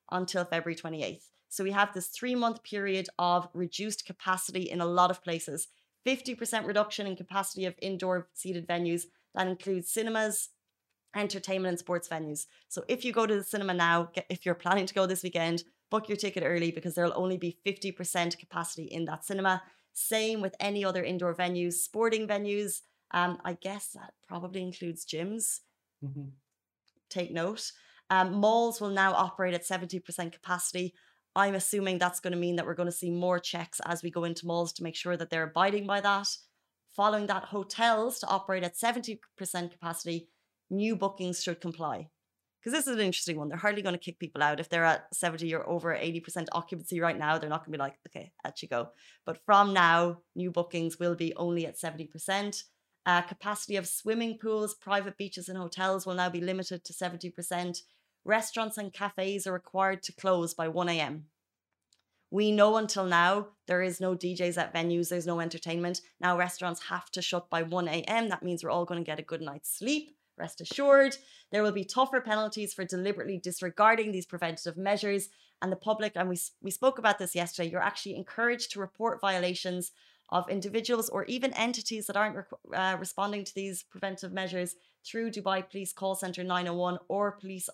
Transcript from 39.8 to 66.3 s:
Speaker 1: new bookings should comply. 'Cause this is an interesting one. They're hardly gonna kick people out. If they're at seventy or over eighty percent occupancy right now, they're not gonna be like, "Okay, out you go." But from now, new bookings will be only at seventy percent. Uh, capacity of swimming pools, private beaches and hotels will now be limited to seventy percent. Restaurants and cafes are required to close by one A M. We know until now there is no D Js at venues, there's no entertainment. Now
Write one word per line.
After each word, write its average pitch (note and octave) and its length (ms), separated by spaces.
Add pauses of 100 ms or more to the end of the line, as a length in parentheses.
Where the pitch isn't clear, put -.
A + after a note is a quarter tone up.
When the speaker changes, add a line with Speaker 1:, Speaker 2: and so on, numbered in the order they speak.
Speaker 1:
new G#3 240
bookings F#3 480
should E3+ 180
comply. D#3+ 480 (540)
'Cause A#3 100
this D4+ 140
is B3 80
an G#3+ 60
interesting F3 360
one. D3+ 120
They're D#3+ 100
hardly G#3 240
gonna F3 160
kick - 180
people D#3 240
out. D3+ 180
If D#3+ 100
they're E3 160
at - 280
seventy E3 400
or - 160
over E3 240
eighty E3 260
percent E3+ 320
occupancy E3+ 480
right E3+ 200
now, D3+ 180
they're D#3 100
not D#3 160
gonna D#3 140
be C#3 60
like, C#3 240
"Okay, - 240 (120)
out - 200
you - 40
go." B2+ 220 (340)
But D#3+ 220
from G3+ 260
now, E3+ 500 (120)
new F3+ 160
bookings E3+ 480
will F3 160
be E3 220
only E3+ 320
at - 100
seventy D#3 300
percent. G3 560 (420)
Uh, F3 160
capacity G3+ 540
of F#3 100
swimming A3+ 520
pools, G#3+ 380
private G3 420
beaches F#3 320
and F#3 80
hotels F#3 480
will F#3 80
now F3+ 160
be F3 100
limited F#3 460
to - 80
seventy F3 360
percent. F3 520 (420)
Restaurants A3 540
and G3+ 160
cafes G3 520
are F#3+ 60
required F#3+ 520
to - 100
close F3 400
by D#3+ 160
one F3 180
A E3+ 140
M. D3+ 240 (1080)
We G#3+ 220
know G#3+ 240
until G#3 280
now F#3 440 (180)
there F3+ 140
is F3+ 180
no F#3 160
D F3+ 220
Js F3 200
at E3+ 160
venues, E3+ 360
there's F3 180
no E3+ 140
entertainment. E3+ 580 (220)
Now F3 160